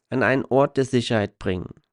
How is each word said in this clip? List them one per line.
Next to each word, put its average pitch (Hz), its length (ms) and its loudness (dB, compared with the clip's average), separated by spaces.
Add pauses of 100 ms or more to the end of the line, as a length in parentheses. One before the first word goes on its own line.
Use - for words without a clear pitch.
an 127 140 0
einen 127 220 2
Ort 135 320 2
der 131 80 2
Sicherheit 117 540 -2
bringen. 92 300 -4 (240)